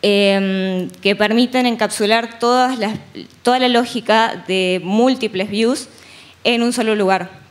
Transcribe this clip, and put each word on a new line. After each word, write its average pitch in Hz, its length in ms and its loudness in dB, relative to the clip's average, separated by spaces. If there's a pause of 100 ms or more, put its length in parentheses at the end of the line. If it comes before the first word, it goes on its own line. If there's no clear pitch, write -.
em, 196 880 0 (120)
que 202 160 2
permiten 240 480 2
encapsular 226 720 -2
todas 254 400 0
las, 214 140 -4 (480)
toda 247 180 2
la 254 80 2
lógica 226 800 0
de 185 360 0
múltiples 214 680 0
views 226 400 -2 (560)
en 233 180 2
un 240 80 0
solo 220 240 0
lugar. 185 340 0 (220)